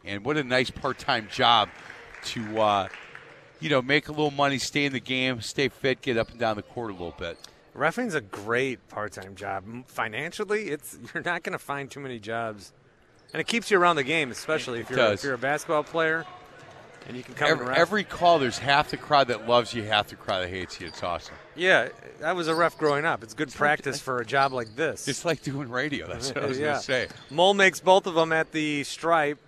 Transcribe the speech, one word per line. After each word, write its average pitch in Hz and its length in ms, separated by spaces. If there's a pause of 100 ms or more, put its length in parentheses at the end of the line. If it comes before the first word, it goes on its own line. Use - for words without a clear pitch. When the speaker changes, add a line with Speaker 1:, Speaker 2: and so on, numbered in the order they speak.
Speaker 1:
And 101 220
what 151 120
a 147 60
nice 127 280
part-time 123 600
job 117 380 (560)
to, 110 360
uh, 101 260 (720)
you 156 100
know, 135 120
make 143 260
a 151 40
little 151 200
money, 139 260
stay 143 280
in 135 80
the 127 60
game, 127 420
stay 135 280
fit, 131 320
get 120 160
up 110 140
and 117 80
down 110 160
the 101 80
court 117 260
a 98 40
little 87 240
bit. 85 200 (360)
Speaker 2:
Reffing's 170 420
a 135 60
great 117 680
part-time 101 460
job. 98 320
M-, 120 200
financially, 175 840
it's, - 360
<laughs> - 80
you're 165 100
not 175 200
gonna 185 160
find 139 300
too 143 100
many 131 200
jobs. 110 540 (600)
And 156 60
it 156 80
keeps 220 240
you 190 80
around 175 160
the 143 80
game, 147 280
especially 143 500
if 113 100
Speaker 1:
It 127 60
Speaker 2:
you're, 123 120
Speaker 1:
does. 101 100
Speaker 2:
if - 40
you're 135 120
a - 20
basketball 151 460
player 160 420 (840)
and 120 80
you 123 80
can 127 100
come 147 160
Speaker 1:
Every, 156 120
Speaker 2:
and 123 80
ref. 135 80
Speaker 1:
every 175 260
call, 170 360
there's 123 180
half 143 340
the 147 60
crowd 139 320
that 113 180
loves 120 260
you, 113 100
half 104 260
the 101 60
crowd 95 280
that 87 60
hates 92 320
you. 85 60
It's - 140
awesome. 87 340 (200)
Speaker 2:
Yeah, 165 340 (360)
I 170 80
was 170 160
a 160 60
ref 165 220
growing 147 280
up. 117 180
It's 107 100
good 147 140
Speaker 1:
It's - 80
like, - 40
Speaker 2:
practice 147 420
for 131 180
a 113 60
job 135 260
like 117 240
this. 135 320
Speaker 1:
it's 139 160
like 160 200
doing 139 260
radio. 123 380
That's 117 220
what - 140
I - 40
was 131 120
Speaker 2:
<laughs> - 0
Yeah. 147 120
Speaker 1:
gonna 127 100
say. 127 260 (220)
Speaker 2:
Mole 175 240
makes 190 260
both 185 280
of 170 80
them 165 180
at 160 180
the 151 320
stripe. 151 540 (100)